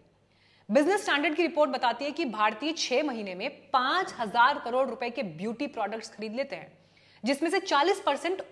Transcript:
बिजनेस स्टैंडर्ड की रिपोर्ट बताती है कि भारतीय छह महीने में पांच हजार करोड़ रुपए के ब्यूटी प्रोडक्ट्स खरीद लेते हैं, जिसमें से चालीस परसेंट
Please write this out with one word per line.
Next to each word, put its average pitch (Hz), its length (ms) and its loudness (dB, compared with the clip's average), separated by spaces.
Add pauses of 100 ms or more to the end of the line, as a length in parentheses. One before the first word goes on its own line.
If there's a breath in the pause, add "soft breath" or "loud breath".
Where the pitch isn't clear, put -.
(720 soft breath)
बिजनेस 311 300 4
स्टैंडर्ड 302 340 0
की 349 60 2
रिपोर्ट 302 300 2
बताती 247 340 0
है 294 60 -4
कि 320 140 -4
भारतीय 220 460 0
छह 302 320 0
महीने 220 320 -6
में 208 140 -6
पांच 302 680 0
हजार 240 460 4
करोड़ 254 240 0
रुपए 240 200 -6
के 254 140 -4
ब्यूटी 208 440 -6
प्रोडक्ट्स 220 420 -6
खरीद 214 240 -10
लेते 269 220 -6
हैं, - 220 -16 (480 soft breath)
जिसमें 285 240 2
से 370 100 2
चालीस 339 460 2
परसेंट 330 360 0 (100)